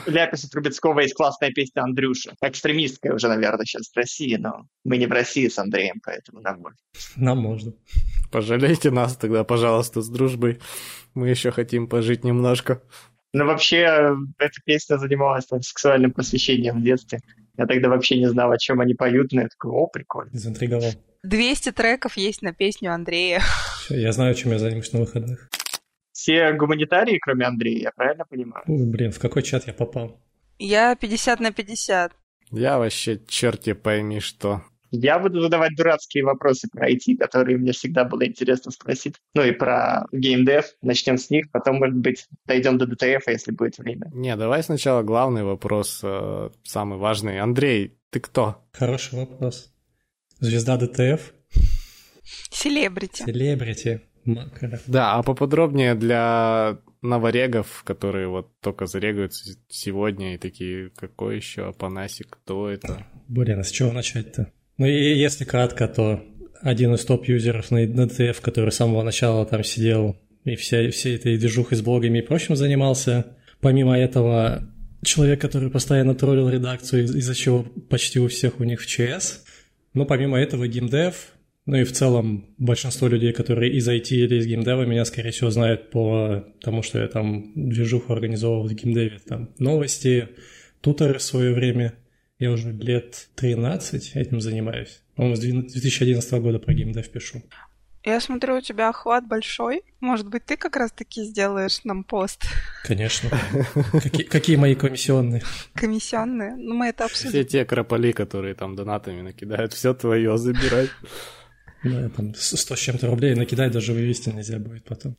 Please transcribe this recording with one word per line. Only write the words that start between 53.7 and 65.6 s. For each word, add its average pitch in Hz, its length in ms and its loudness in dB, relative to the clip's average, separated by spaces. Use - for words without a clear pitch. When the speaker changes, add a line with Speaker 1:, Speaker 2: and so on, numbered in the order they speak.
Speaker 2:
Макро. 117 640 -6
Speaker 3:
Да, 123 260 2
а 117 80 2
поподробнее 139 720 2
для 113 840 2
новорегов, 120 800 0
которые 95 440 -4
вот 92 320 -8
только 95 280 -6
зарегаются 98 680 -4
сегодня 98 640 -6
и 87 60 -10
такие: 92 560 -10
"Какой 101 400 -8
ещё 101 320 -10
Апанасик, 95 640 -10
кто 101 380 -8
это?" 101 360 -10
Speaker 2:
Блин, 117 320 0
а 95 40 -4
с 95 60 -6
чего 127 220 0
начать-то? 117 600 -6
Ну, 131 80 2
и 143 280 2
если 139 300 0
кратко, 123 460 0